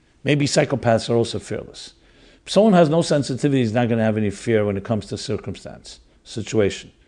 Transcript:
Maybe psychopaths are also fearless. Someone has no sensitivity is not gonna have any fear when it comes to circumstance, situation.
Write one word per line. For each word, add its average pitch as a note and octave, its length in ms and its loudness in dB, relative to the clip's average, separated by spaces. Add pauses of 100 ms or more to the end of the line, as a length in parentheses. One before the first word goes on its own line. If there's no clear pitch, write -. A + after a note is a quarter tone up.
(240)
Maybe C#3+ 220 2
psychopaths A#2+ 640 2
are A#2+ 60 0
also A2+ 240 0
fearless. - 560 -12 (520)
Someone G#3+ 260 4
has F3 160 6
no D#3+ 140 2
sensitivity C#3 580 0
is A2 120 0
not A#2+ 160 0
gonna A2+ 140 0
have A2 140 0
any G#2+ 140 0
fear G#2+ 340 0
when G2+ 120 -2
it G2 80 -8
comes G#2+ 220 -2
to G#2 120 -10
circumstance, - 800 -10 (240)
situation. - 680 -2 (160)